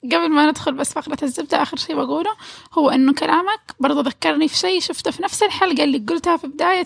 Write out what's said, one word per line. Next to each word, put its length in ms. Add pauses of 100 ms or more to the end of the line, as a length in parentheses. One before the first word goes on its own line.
قبل 260
ما 200
ندخل 240
بس 180
فقرة 300
الزبدة، 400
آخر 140
شيء 200
بقوله 340 (420)
هو 180
إنه 220
كلامك 680
برضو 200
ذكرني 480
في 80
شيء 240
شفته 300
في 120
نفس 200
الحلقة 420
اللي 140
قلتها 380
في 100
بداية 400